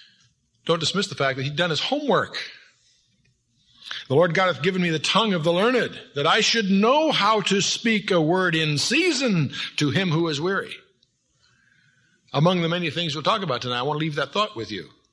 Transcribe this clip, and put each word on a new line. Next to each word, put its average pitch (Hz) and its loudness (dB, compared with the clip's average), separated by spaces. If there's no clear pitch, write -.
don't 165 0
dismiss 185 -4
the 139 -14
fact 135 -2
that 135 -4
he'd 147 -6
done 175 -2
his 147 -2
homework. 247 -2
"The 131 0
Lord 170 4
God 185 2
hath 127 -8
given 185 0
me 170 0
the 156 -2
tongue 202 2
of 160 0
the 170 2
learned, 202 0
that 143 0
I 208 4
should 214 0
know 254 4
how 208 2
to 196 0
speak 214 0
a 175 4
word 175 2
in 156 0
season 247 0
to 147 2
him 175 0
who 165 2
is 143 -4
weary." 180 -4
Among 170 2
the 165 0
many 170 -4
things 160 -4
we'll 151 -8
talk 202 0
about 131 -4
tonight, 123 -4
I 123 -2
want 151 -4
to 160 -2
leave 151 -4
that 143 -4
thought 208 -4
with 107 -10
you. 85 -10